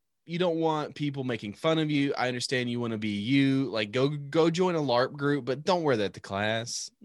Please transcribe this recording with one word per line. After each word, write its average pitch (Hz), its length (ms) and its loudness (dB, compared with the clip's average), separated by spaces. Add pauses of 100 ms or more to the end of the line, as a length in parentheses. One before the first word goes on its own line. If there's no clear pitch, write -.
(260)
you 165 140 -6
don't 170 180 0
want 156 380 0
people 139 280 -4
making 113 300 -4
fun 160 260 0
of 156 120 0
you. 139 260 2
I 123 100 0
understand 123 420 -2
you 120 100 -2
wanna 113 180 -4
be 107 120 -4
you. 135 560 2
Like, 107 260 -4
go, 131 180 2
go 151 400 2
join 175 260 0
a 160 60 0
larp 127 320 2
group, 143 320 0
but 131 200 -2
don't 180 180 2
wear 135 140 4
that 98 180 0
to - 40 -14
class. 107 680 -4 (160)